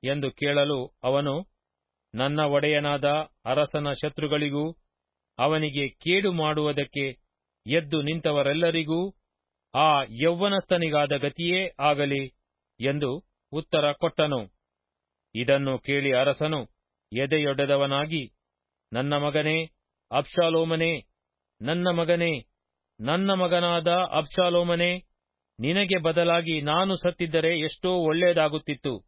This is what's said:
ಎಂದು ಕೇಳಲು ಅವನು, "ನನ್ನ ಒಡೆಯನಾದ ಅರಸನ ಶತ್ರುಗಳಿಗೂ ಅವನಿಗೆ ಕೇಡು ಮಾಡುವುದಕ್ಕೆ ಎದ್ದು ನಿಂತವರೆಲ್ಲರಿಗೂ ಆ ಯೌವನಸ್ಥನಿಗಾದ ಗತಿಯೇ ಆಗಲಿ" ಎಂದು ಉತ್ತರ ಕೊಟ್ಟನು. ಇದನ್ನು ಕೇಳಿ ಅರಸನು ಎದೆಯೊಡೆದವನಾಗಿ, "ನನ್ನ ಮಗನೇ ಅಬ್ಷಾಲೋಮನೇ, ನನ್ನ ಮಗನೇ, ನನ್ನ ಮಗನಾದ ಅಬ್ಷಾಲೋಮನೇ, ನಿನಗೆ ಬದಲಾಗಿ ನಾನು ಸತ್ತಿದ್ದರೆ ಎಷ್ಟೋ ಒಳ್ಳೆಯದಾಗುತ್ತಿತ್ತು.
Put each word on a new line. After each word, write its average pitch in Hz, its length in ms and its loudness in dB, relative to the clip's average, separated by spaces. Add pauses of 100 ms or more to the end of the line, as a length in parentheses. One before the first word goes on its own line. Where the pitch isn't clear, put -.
ಎಂದು 139 260 -4
ಕೇಳಲು 143 720 -2
ಅವನು, 139 440 0 (680)
"ನನ್ನ 143 260 0
ಒಡೆಯನಾದ 147 640 2 (400)
ಅರಸನ 147 460 0
ಶತ್ರುಗಳಿಗೂ 147 800 -2 (680)
ಅವನಿಗೆ 143 500 0
ಕೇಡು 190 440 0
ಮಾಡುವುದಕ್ಕೆ 151 800 -2 (560)
ಎದ್ದು 151 360 0
ನಿಂತವರೆಲ್ಲರಿಗೂ 160 1080 0 (640)
ಆ 147 280 4
ಯೌವನಸ್ಥನಿಗಾದ 160 1120 0
ಗತಿಯೇ 170 640 -2
ಆಗಲಿ" 139 460 0 (540)
ಎಂದು 139 440 -2 (280)
ಉತ್ತರ 147 400 0
ಕೊಟ್ಟನು. 143 580 -2 (840)
ಇದನ್ನು 135 440 0
ಕೇಳಿ 139 380 0
ಅರಸನು 139 520 0 (440)
ಎದೆಯೊಡೆದವನಾಗಿ, 139 1200 0 (600)
"ನನ್ನ 135 220 -2
ಮಗನೇ 151 560 0 (420)
ಅಬ್ಷಾಲೋಮನೇ, 165 920 0 (540)
ನನ್ನ 170 280 -2
ಮಗನೇ, 170 580 0 (540)
ನನ್ನ 175 300 0
ಮಗನಾದ 175 580 2
ಅಬ್ಷಾಲೋಮನೇ, 175 1120 0 (640)
ನಿನಗೆ 180 420 0
ಬದಲಾಗಿ 165 600 0
ನಾನು 175 340 0
ಸತ್ತಿದ್ದರೆ 165 640 0
ಎಷ್ಟೋ 180 360 -2
ಒಳ್ಳೆಯದಾಗುತ್ತಿತ್ತು. 156 1120 0